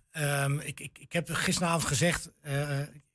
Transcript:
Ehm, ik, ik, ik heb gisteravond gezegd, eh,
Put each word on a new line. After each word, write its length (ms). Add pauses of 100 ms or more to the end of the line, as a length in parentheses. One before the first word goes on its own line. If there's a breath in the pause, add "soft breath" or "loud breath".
(120)
Ehm, 480
ik, 200
ik, 200
ik 120
heb 180
gisteravond 560
gezegd, 460 (100)
eh, 380 (360)